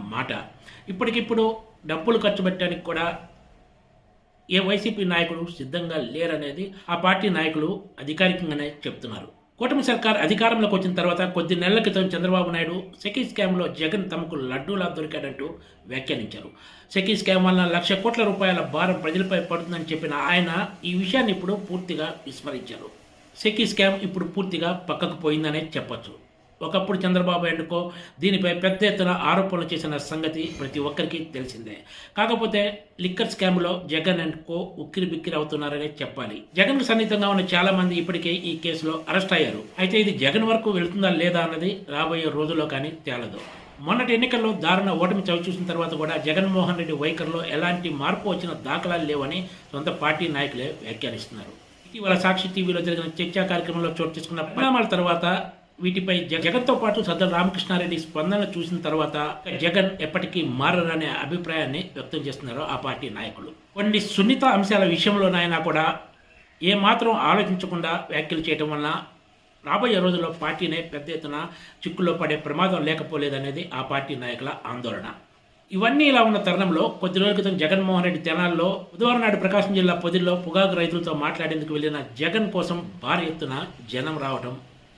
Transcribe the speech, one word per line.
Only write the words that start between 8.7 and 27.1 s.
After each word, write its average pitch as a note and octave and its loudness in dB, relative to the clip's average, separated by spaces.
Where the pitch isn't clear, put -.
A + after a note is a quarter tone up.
కూటమి B3+ 2
సర్కార్ A3 2
అధికారంలోకి G#3+ 4
వచ్చిన F3+ 2
తర్వాత F3 2
కొద్ది F3 0
నెలల F#3 4
క్రితం F#3+ 2
చంద్రబాబు F3+ 2
నాయుడు E3+ -2
సెకీ G#3+ -2
స్కామ్‌లో F#3 0
జగన్ D#3+ -2
తమకు D#3+ -6
లడ్డూలా D3 -2
దొరికాడంటూ D3+ -6
వ్యాఖ్యానించారు. B2 -6
సెకీ G3 2
స్కామ్ F#3 4
వలన F#3 6
లక్ష F3 0
కోట్ల A3 2
రూపాయల F#3 2
భారం D#3 0
ప్రజలపై F#3 0
పడుతుందని E3+ -4
చెప్పిన D#3 -4
ఆయన F3 2
ఈ F3 -2
విషయాన్ని G#3 2
ఇప్పుడు F#3 -2
పూర్తిగా E3+ -4
విస్మరించారు. C3+ -12
సెకీ G#3+ 2
స్కామ్ G3 2
ఇప్పుడు F3+ -4
పూర్తిగా F3 -2
పక్కకు - -4
పోయిందనే D#3 0
చెప్పొచ్చు. - -10
ఒకప్పుడు F#3 0
చంద్రబాబు F3+ 2